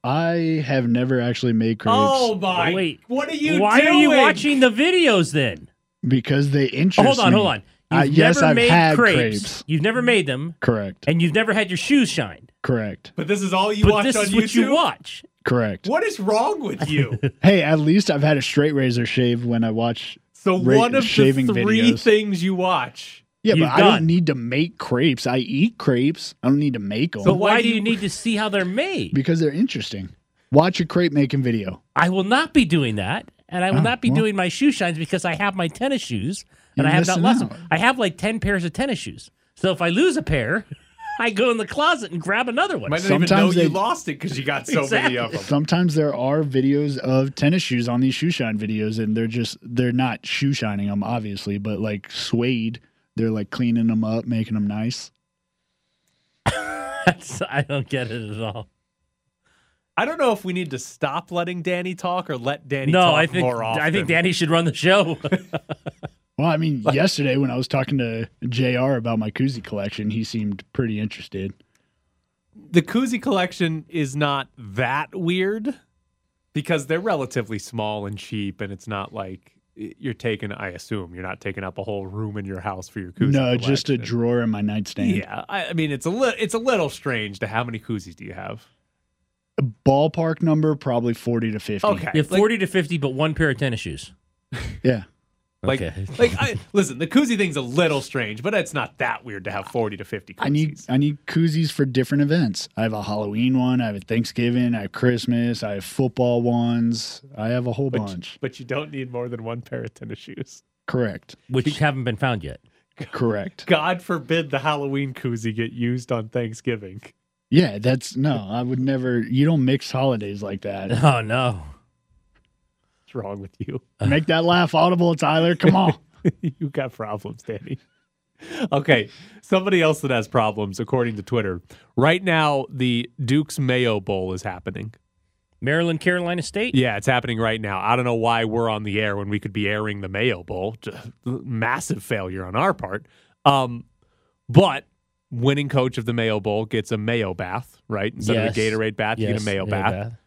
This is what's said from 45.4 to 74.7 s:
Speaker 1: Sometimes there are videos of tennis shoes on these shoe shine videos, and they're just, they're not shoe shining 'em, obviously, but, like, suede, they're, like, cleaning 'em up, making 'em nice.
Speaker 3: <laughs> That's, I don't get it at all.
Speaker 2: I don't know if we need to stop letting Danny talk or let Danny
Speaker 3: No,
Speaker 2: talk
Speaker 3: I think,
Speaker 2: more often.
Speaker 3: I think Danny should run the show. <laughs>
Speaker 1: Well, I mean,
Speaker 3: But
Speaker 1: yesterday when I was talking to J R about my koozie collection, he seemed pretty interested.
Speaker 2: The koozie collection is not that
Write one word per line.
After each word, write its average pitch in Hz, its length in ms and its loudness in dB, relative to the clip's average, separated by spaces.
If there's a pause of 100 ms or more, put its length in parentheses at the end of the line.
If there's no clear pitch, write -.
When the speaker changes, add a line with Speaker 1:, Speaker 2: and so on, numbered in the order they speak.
Speaker 1:
Sometimes 156 500 2
there 147 200 2
are 135 280 0
videos 139 560 0
of 131 340 2
tennis 165 300 2
shoes 120 260 -2
on 120 120 0
these 131 120 2
shoe 165 160 0
shine 110 300 -2
videos, 107 440 -2
and 107 140 0
they're 113 80 0
just, 113 380 -4
they're 120 280 0
not 123 360 -2
shoe 139 260 -2
shining 101 360 -4
'em, 101 140 -4
obviously, 104 540 -6
but, 101 220 -6
like, 104 320 -6
suede, 120 680 -2 (380)
they're, 113 120 0
like, 107 220 -4
cleaning 117 400 2
'em 110 120 0
up, 110 220 -2
making 117 320 -2
'em 104 100 0
nice. 107 440 -6 (1300)
Speaker 3:
<laughs> - 0 - (600)
That's, - 360 -2
I 143 200 -4
don't 139 260 -4
get 123 240 -6
it 110 200 -8
at 107 100 -8
all. 110 260 -8 (1300)
Speaker 2:
I 214 80 0
don't 320 140 -6
know 254 120 2
if 196 140 -4
we 180 80 -4
need 175 180 -4
to 131 80 -8
stop 156 520 -8
letting 175 300 -4
Danny 180 340 -4
talk 180 340 -4
or 135 80 -4
let 135 300 -6
Danny 139 240 -2
Speaker 3:
No, 180 100 6
Speaker 2:
talk 170 140 6
Speaker 3:
I 156 120 6
think, 180 140 -2
Speaker 2:
more 120 220 0
often. 113 200 -2
Speaker 3:
I 156 80 2
think 175 160 0
Danny 175 240 2
should 165 180 0
run 170 160 2
the 156 80 0
show. 170 500 2
<laughs> 151 40 -6 (1080)
Speaker 1:
Well, 160 120 2
I 156 80 2
mean, 151 240 0
Speaker 3:
But 135 140 2
Speaker 1:
yesterday 143 420 2
when 135 140 0
I 120 60 -6
was 127 100 -4
talking 135 320 0
to 113 280 -4 (220)
J 123 260 0
R 131 200 2
about 113 240 -2
my 107 100 -2
koozie 123 340 -2
collection, 104 460 -4
he 110 140 -2
seemed 104 400 -6 (100)
pretty 113 260 -2
interested. 98 540 -8 (1200)
Speaker 2:
The 170 100 6
koozie 240 400 -2
collection 180 680 -2
is 143 260 -4
not 143 320 -2 (100)
that 127 560 -4